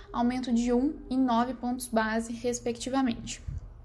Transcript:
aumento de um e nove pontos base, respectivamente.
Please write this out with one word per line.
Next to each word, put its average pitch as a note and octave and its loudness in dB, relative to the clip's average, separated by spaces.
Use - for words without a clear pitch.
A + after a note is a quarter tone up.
aumento B3+ 0
de A#3+ 4
um C4 4
e B3+ 0
nove B3 4
pontos B3 -4
base, A3 2
respectivamente. A#3+ -2